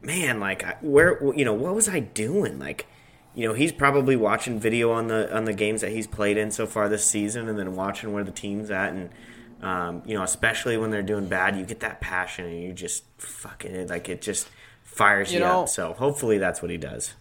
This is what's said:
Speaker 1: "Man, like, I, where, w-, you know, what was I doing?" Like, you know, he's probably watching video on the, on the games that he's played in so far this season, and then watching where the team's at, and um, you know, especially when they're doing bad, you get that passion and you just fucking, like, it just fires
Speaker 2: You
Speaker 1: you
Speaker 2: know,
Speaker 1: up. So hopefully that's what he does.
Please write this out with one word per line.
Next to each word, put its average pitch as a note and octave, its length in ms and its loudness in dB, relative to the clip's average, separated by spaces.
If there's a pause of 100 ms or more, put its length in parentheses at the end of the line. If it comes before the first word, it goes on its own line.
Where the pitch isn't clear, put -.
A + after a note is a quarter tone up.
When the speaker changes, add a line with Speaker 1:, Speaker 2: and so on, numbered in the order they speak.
Speaker 1:
"Man, D3 380 -2
like, G2 240 -2
I, - 160 -6
where, D#3 340 6
w-, C#3+ 240 0
you C#3 60 4
know, A2 100 2
what D3+ 200 -2
was A3 140 2
I F3+ 120 0
doing?" A2+ 580 -2
Like, C#2 280 -10 (480)
you A#2 120 -2
know, A2 80 0
he's D3+ 180 2
probably C3+ 440 4
watching A2 420 2
video A#2 320 4
on A2+ 160 2
the, A2 280 0
on A2 100 0
the A2 80 0
games G#2+ 280 2
that G#2 120 -2
he's A2 160 -4
played G#2 280 0
in G#2+ 140 0
so A2 160 -2
far G#2 220 0
this G#2+ 160 2
season, A2 440 0
and G#2+ 100 -2
then F#2 180 -4
watching G2+ 360 -4
where G2+ 120 -2
the G2 80 -8
team's G#2 380 -6
at, F#2+ 220 -2
and F2+ 180 -8 (520)
um, F2 420 -4
you A2 100 -6
know, G2 100 -2
especially A2+ 520 0
when A2 140 0
they're G#2 120 -2
doing G2 260 -2
bad, F#2 280 2
you F#2 80 -4
get G2+ 160 -10
that A2 200 -6
passion F#2 460 -4
and E2+ 160 -8
you F2+ 100 -8
just - 320 -8 (140)
fucking, - 720 -10
like, F2 200 -6
it F2 120 -6
just - 280 -4 (340)
fires G3 500 4
Speaker 2:
You F3 60 2
Speaker 1:
you F3 60 4
Speaker 2:
know, F3+ 180 4
Speaker 1:
up. C#3+ 60 -2
So E2+ 240 -4
hopefully B2+ 460 2
that's F2+ 220 0
what E2+ 100 -6
he E2+ 60 -4
does. C2 440 -8